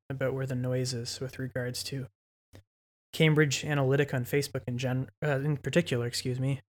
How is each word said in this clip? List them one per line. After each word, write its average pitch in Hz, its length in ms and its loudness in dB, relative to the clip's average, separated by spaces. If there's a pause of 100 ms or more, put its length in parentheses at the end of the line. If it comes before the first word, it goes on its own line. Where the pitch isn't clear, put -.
about 135 240 -2
where 135 120 -2
the 131 100 -4
noise 127 380 0
is 120 280 -6
with 131 180 -8
regards 127 460 -6
to 135 220 -8 (1080)
Cambridge 156 500 6
Analytica 143 520 2
on 120 100 0
Facebook 139 420 -2
in 120 100 -4
gen-, 127 320 -2 (160)
uh, 143 140 2
in 143 180 0
particular, 135 480 2
excuse 123 340 -4
me, 135 200 0 (120)